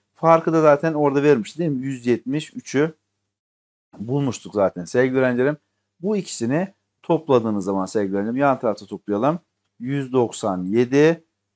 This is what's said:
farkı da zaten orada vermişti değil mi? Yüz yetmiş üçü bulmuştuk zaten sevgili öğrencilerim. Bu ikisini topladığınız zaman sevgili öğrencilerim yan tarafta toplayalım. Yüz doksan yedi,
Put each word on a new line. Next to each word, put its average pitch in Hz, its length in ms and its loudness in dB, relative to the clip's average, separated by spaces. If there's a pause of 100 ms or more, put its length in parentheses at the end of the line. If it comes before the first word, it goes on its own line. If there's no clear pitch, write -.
(140)
farkı 165 380 4
da 160 100 4
zaten 151 320 4
orada 143 280 2
vermişti 139 360 2
değil 165 120 -2
mi? 131 160 -4
Yüz 127 200 -8
yetmiş 127 480 -2
üçü 147 400 -2 (1040)
bulmuştuk 120 560 -4
zaten 92 300 0
sevgili 131 340 0
öğrencilerim. 127 380 0 (440)
Bu 202 160 -4
ikisini 165 520 -4 (340)
topladığınız 117 640 0
zaman 95 220 -2
sevgili 98 300 -4
öğrencilerim 110 200 -4
yan 139 220 2
tarafta 107 280 -4
toplayalım. 110 520 -2 (420)
Yüz 131 320 -6
doksan 107 520 -2
yedi, 131 600 2 (320)